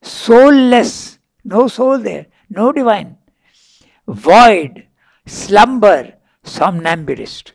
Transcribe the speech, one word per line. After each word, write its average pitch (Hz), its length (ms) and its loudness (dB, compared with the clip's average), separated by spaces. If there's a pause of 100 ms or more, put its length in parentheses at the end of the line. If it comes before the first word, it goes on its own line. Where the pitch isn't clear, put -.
Soulless, 254 1160 0 (240)
no 233 240 -2
soul 262 300 -2
there, 180 300 -10 (220)
no 214 220 -4
divine. 220 460 -4 (880)
Void, 170 800 2 (380)
slumber, 202 880 0 (300)
somnambulist. 165 1120 -8